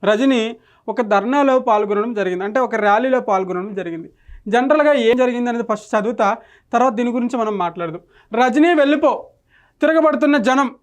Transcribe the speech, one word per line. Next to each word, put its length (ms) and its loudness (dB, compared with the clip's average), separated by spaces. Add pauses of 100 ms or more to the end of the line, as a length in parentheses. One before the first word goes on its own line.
రజనీ 520 0 (320)
ఒక 140 -4
ధర్నాలో 580 2
పాల్గొనడం 540 0
జరిగింది, 300 -4
అంటే 160 -2
ఒక 160 -2
ర్యాలీలో 440 2
పాల్గొనడం 560 -4
జరిగింది. 340 -8 (380)
జనరల్గా 460 2
ఏం 240 2
జరిగింది 320 0
అనేది 220 -4
ఫస్ట్ 240 -6
చదువుతా, 420 0 (360)
తర్వాత 200 2
దీని 180 -2
గురించి 260 -4
మనం 200 -4
మాట్లాడదాం. 420 -6 (340)
"రజనీ 400 2
వెళ్ళిపో, 560 0 (520)
తిరగబడుతున్న 560 2
జనం 460 0